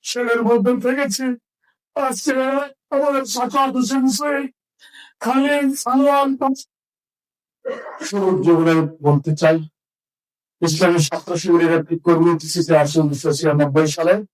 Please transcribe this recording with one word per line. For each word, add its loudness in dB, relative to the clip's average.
ছেলের -2
মধ্যে 2
থেকেছি। -2
আজকে -4
আমাদের 0
সাকাত 0
হোসেন 0
শেখ, -4
খালিদ 0
সালমান 2
শুরুর -2
জীবনে 4
বলতে 2
চাই, 4
ইসলামী 2
ছাত্র -8
শিবিরের 2
একটি -4
কর্মী 4
টিসিসি -2
আসেন 0
উনিশশো -2
ছিয়ানব্বই 2
সালে। 2